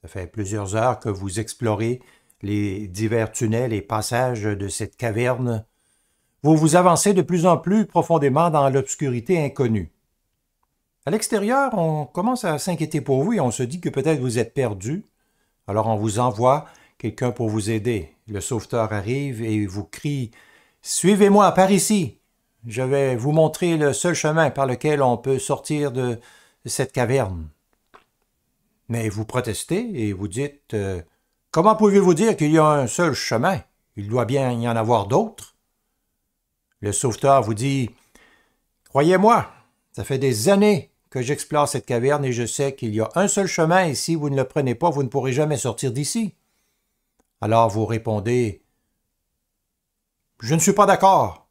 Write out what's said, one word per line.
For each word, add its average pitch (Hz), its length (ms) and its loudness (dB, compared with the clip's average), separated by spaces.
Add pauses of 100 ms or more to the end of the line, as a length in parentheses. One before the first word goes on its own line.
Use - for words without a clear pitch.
Ça - 60 -20
fait 92 200 -12
plusieurs 101 480 -6
heures 117 240 0
que 117 100 -6
vous 95 300 -6
explorez 113 600 -4 (400)
les 101 460 -4
divers 110 440 -2
tunnels 117 420 -2
et 101 80 -4
passages 117 600 -4
de 101 240 -4
cette - 300 -8
caverne. 120 680 -2 (800)
Vous 156 120 6
vous 156 200 4
avancez 180 380 4
de 180 80 4
plus 170 240 0
en 170 120 6
plus 202 280 0
profondément 160 640 2
dans 143 200 2
l'obscurité 131 760 -2
inconnue. 113 480 -2 (1120)
À 147 60 -4
l'extérieur, 220 680 0
on 160 280 -2
commence 240 380 -4
à 156 160 -2
s'inquiéter 156 420 -4
pour 135 220 0
vous 220 100 0
et 202 60 0
on 127 120 0
se 127 120 -4
dit 135 160 -6
que 170 100 -6
peut-être 143 300 -2
vous 123 200 -2
êtes 110 140 -4
perdu. 120 520 -4 (600)
Alors 107 200 -2
on 113 80 0
vous 104 240 -2
envoie 127 460 2 (320)
quelqu'un 117 340 -4
pour 110 180 -4
vous 107 200 -4
aider. 110 440 -4 (140)
Le 101 140 -8
sauveteur 107 520 -4
arrive 117 480 -6
et 107 240 -2
vous 98 200 -8
crie : « 139 460 -6 (500)
Suivez-moi 196 720 4
par 190 180 4
ici. 190 480 2 (460)
Je 117 160 -6
vais 131 340 2
vous 123 160 -2
montrer 160 460 2
le 143 160 2
seul 175 200 0
chemin 156 380 2
par 139 140 -2
lequel 139 360 0
on 123 160 2
peut 131 220 -2
sortir 147 520 -4
de 123 280 -4 (460)
cette 131 260 -4
caverne. » 110 560 -2 (1400)
Mais 113 200 -2
vous 107 160 -6
protestez 131 840 -4
et 101 60 -2
vous 98 140 -8
dites, 123 460 -8
euh, « 95 280 -4 (500)
Comment 202 240 4
pouvez-vous 196 380 6
dire 202 220 2
qu'il 151 160 0
y 160 60 6
a 156 80 6
un 147 220 2
seul 160 260 0
chemin ? 123 480 -2 (340)
Il 101 140 -10
doit 120 160 0
bien 131 260 0
y 117 160 -4
en 117 80 -2
avoir 110 320 2
d'autres. » 190 480 -2 (1300)
Le 101 100 -4
sauveteur 135 500 2
vous 110 120 -4
dit, « 131 380 -4 (1000)
Croyez-moi, 180 600 4 (440)
ça 107 100 -10
fait 135 160 -4
des 123 300 0
années 202 420 4 (180)
que 127 120 -4
j'explore 143 480 -2
cette - 160 -6
caverne 135 400 0
et 127 80 -2
je 117 120 -4
sais 139 300 -4
qu'il 110 180 -6
y 107 60 -2
a 110 160 -2
un 190 140 2
seul 196 180 0
chemin 175 380 2
et 139 100 -2
si 165 200 -2
vous 147 140 -2
ne 139 60 -2
le 131 80 2
prenez 131 320 -2
pas, 175 140 0
vous 139 140 -2
ne 127 40 -2
pourrez 131 240 -2
jamais 151 260 0
sortir 120 360 -4
d'ici. » 165 420 -4 (1040)
Alors 113 280 4
vous 107 160 -2
répondez, « 110 760 -2 (1800)
Je 113 120 -2
ne 165 60 2
suis 196 140 4
pas 208 120 6
d'accord. 175 640 4